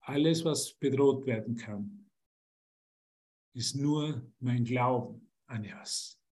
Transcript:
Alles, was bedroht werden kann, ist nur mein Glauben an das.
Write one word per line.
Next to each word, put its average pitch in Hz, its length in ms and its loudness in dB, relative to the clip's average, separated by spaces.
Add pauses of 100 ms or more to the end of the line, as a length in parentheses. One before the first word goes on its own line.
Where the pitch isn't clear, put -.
Alles, 160 420 2
was 156 320 0
bedroht 135 500 4
werden 117 300 -2
kann, - 560 -10 (1400)
ist 123 200 -6
nur 147 640 -2
mein 123 240 0
Glauben 123 640 0 (200)
an 110 160 -8
das. - 560 -10 (120)